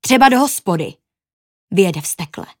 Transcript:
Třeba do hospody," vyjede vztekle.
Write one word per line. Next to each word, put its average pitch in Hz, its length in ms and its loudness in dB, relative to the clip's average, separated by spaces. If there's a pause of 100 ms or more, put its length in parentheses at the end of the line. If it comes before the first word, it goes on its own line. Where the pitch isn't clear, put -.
Třeba 262 280 4
do 247 100 2
hospody," 175 540 -4 (760)
vyjede 175 300 0
vztekle. - 440 -12 (140)